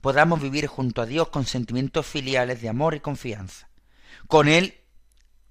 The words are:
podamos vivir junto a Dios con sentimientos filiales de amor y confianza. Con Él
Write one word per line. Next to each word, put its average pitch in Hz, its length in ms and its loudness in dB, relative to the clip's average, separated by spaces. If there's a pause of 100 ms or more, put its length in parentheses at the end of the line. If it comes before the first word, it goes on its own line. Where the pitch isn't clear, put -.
podamos 151 400 4
vivir 143 260 -4
junto 127 340 -4
a 113 40 -2
Dios 151 240 0
con 135 160 -2
sentimientos 131 600 -4
filiales 127 560 -2
de 117 80 -6
amor 151 260 0
y 143 40 -10
confianza. 110 720 -10 (580)
Con 147 200 6
Él 170 340 2 (680)